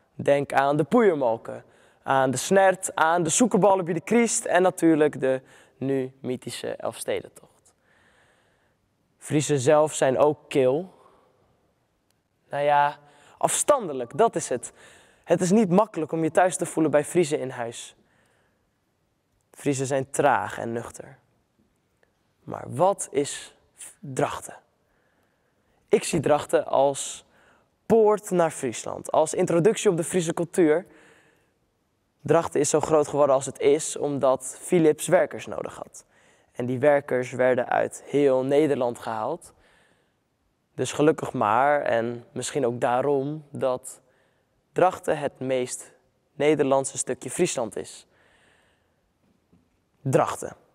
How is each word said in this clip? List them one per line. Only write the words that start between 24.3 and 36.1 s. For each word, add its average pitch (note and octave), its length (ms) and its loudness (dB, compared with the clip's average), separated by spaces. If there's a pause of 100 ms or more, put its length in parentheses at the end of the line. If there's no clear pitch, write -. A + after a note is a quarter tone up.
Ik D#3 140 2
zie - 160 -2
Drachten D3 460 0
als - 600 -2 (600)
poort G#3+ 440 4
naar E3+ 220 2
Friesland, - 600 -8
als D3+ 220 2
introductie F3 560 2
op E3+ 80 2
de E3+ 60 -2
Friese E3+ 300 -2
cultuur. E3 520 2 (1400)
Drachten D#3 380 0
is D3 100 0
zo D#3 100 2
groot D3+ 280 2
geworden C#3 280 2
als C3+ 100 0
het C3 140 -10
is, D3 380 0
omdat C3+ 600 -2
Philips D#3 480 2
werkers D3+ 380 0
nodig - 300 -10
had. - 300 -18 (460)